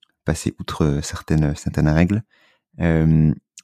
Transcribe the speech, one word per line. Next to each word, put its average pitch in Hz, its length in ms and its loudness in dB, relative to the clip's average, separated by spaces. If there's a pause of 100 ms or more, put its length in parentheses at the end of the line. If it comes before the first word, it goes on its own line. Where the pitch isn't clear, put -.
(240)
passer - 360 -4
outre 73 420 -2
certaines, 76 540 -2
certaines 76 340 -2
règles. 87 340 2 (560)
Euh, 80 540 2 (300)